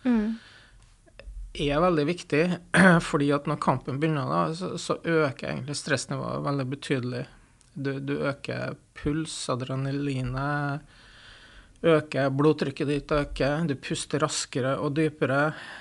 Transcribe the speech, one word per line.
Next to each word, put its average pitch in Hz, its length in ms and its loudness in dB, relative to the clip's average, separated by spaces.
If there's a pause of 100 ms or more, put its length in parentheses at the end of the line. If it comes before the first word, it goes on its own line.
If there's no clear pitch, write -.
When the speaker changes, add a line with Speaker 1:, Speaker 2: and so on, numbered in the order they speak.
Speaker 1:
Mm. 226 360 0 (1160)
Speaker 2:
er 143 260 0
veldig 170 240 4
viktig, 160 400 0 (320)
<clears throat> 175 240 10
fordi 143 320 2
at 143 160 0
når 147 80 0
kampen 135 420 0
begynner 147 300 0
da, 170 220 2
så, 180 260 -6
så 165 220 -2
øker 156 500 0
egentlig 143 280 -6
stressnivået 135 680 -4
veldig 139 240 -2
betydelig. 127 560 -4 (460)
Du, 139 240 -4
du 139 240 -4
øker 135 580 -4 (140)
puls, 156 440 -4 (120)
adrenalinet 135 1400 -2 (1000)
øker, 151 480 4
blodtrykket 147 580 2
ditt 143 240 -2
øker, 147 520 0
du 143 120 0
puster - 440 -4
raskere 139 560 -2
og 143 180 -2
dypere. 151 460 2 (400)